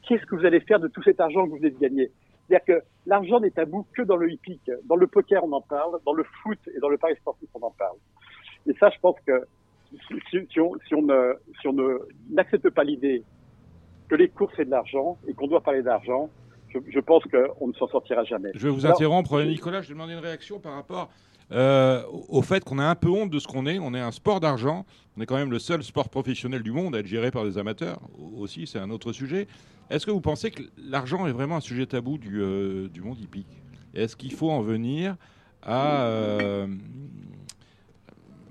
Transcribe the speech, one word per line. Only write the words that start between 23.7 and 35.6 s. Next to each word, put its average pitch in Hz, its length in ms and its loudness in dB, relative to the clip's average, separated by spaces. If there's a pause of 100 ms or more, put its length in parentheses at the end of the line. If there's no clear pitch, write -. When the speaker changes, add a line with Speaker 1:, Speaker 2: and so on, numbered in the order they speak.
Speaker 2:
On 139 160 -8
est 127 60 -6
un 120 100 -6
sport 196 300 0
d'argent. 151 440 0 (320)
On 104 40 -8
est 113 60 -8
quand 131 100 -2
même 139 140 -2
le 117 80 0
seul 165 240 -4
sport 120 260 -4
professionnel 127 540 -4
du 110 100 -4
monde 160 240 -2
à - 20 -2
être 101 80 -4
géré 113 240 -2
par 120 140 -2
des 98 120 -4
amateurs. 107 440 -6 (180)
Au-, 101 240 -14
aussi, 151 240 -10
c'est - 120 -10
un 95 120 -8
autre 113 220 -8
sujet. 156 340 -6 (440)
Est-ce 156 160 -4
que 214 40 -2
vous 196 120 -2
pensez 160 280 -2
que 143 120 -14 (160)
l'argent 139 480 -4
est 139 60 0
vraiment 139 240 -2
un 151 40 -4
sujet 127 240 -4
tabou 127 320 -4
du, 104 240 -6
euh, 95 480 -2
du 87 140 -16
monde 117 180 -12
hippique ? 98 400 -16 (320)
Est-ce 113 240 -4
qu'il 131 160 -12
faut 160 180 -2
en 143 120 0
venir 127 540 -2 (460)